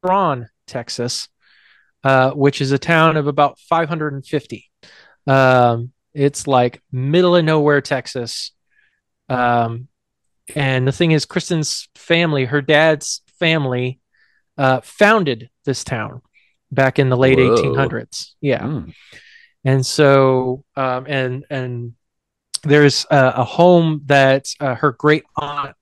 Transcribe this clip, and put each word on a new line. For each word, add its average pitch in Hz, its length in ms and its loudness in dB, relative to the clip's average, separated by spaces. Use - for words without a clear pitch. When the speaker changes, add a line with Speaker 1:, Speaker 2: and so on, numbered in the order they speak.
Speaker 1:
Ron, 180 460 -2
Texas, - 600 -8
uh, 135 280 2
which 143 280 0
is 135 120 -2
a 139 60 0
town 160 380 2
of 143 100 -2
about 143 320 0
five 165 300 -2
hundred 156 240 -6
and 139 140 -12
fifty. - 440 -10
Um, 127 680 4
it's, 143 320 -2
like, 123 360 0
middle 160 420 0
of 175 80 4
nowhere, 147 380 2
Texas. - 680 -8
Um, 120 580 -2
and 131 320 0
the 139 60 0
thing 165 200 0
is, 151 120 0
Kristen's - 720 -6
family, 165 500 -2
her 135 160 -2
dad's 151 600 0
family, 131 600 -2
uh, 131 240 2
founded 190 680 0
this 135 200 -6
town 117 360 -8
back 131 280 0
in 139 100 2
the 127 80 0
late 131 220 4
Speaker 2:
Whoa. 123 160 4
Speaker 1:
eighteen 135 200 0
hundreds. - 680 -6
Yeah. 139 200 -2
Speaker 3:
Hmm. 127 280 -8
Speaker 1:
And 131 220 0
so, 131 800 2
um, 131 320 -6
and, 131 400 -6
and 123 460 -10
there's 147 480 4
a, 135 260 4
a 123 80 0
home 170 640 2
that, 135 420 2
uh, 135 140 -4
her 135 180 -2
great 151 320 0
aunt 143 420 -10